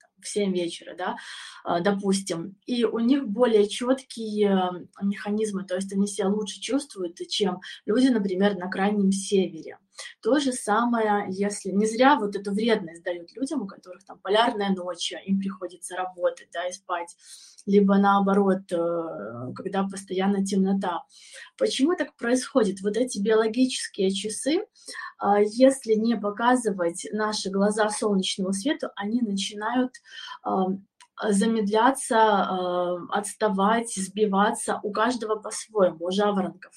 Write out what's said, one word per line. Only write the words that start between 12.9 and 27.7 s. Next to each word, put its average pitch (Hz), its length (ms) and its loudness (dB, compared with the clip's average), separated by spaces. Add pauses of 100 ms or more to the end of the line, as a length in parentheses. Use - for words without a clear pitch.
дают 175 320 -8
людям, 269 280 -4
у 190 40 -8
которых - 380 -20
там - 140 -20
полярная 208 520 2
ночь, 180 420 -4 (140)
им 196 120 2
приходится 180 580 -8
работать, 175 560 -2
да, 175 140 -4
и 180 60 -6
спать, - 420 -8 (520)
либо 196 300 6
наоборот, 196 760 4
э, 165 800 -4
когда 196 300 -4
постоянно 196 600 0
темнота. 196 580 0 (540)
Почему 254 400 2
так 302 200 -6
происходит? 233 640 0
Вот 202 160 -2
эти 247 220 -2
биологические 220 920 2
часы, 214 540 -2 (540)
а, 202 220 4
если 226 540 4
не 226 220 2
показывать 202 960 0
наши 214 380 -2
глаза 208 380 2